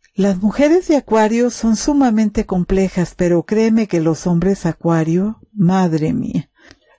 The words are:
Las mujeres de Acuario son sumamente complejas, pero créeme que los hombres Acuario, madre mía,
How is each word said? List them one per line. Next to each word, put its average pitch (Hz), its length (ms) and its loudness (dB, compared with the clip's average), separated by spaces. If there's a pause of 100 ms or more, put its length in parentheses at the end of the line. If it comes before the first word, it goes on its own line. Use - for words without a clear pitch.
(160)
Las 190 240 0
mujeres 294 460 2
de 320 80 2
Acuario 226 560 0
son 226 240 -2
sumamente 220 720 0
complejas, 185 680 -2
pero 175 260 0
créeme 220 460 0
que 170 100 -2
los 160 300 -2
hombres 175 360 0
Acuario, 165 760 -2 (120)
madre 180 600 0
mía, - 400 -6 (460)